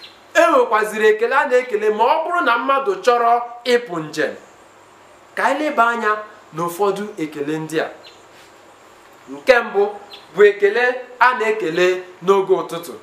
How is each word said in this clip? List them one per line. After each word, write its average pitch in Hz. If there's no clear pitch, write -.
E 320
nwekwaziri 214
ekele 240
a 294
na-ekele 247
ma 214
ọ 285
bụrụ 349
na 269
mmadụ 269
chọrọ 240
ịpụ 240
njem. 151
Ka 190
anyị 269
leba 277
anya 220
n'ụfọdụ 180
ekele 151
ndị 156
a. -
Nke 143
mbụ 202
bụ 170
ekele 202
a 254
na-ekele 180
n'oge 190
ụtụtụ. 165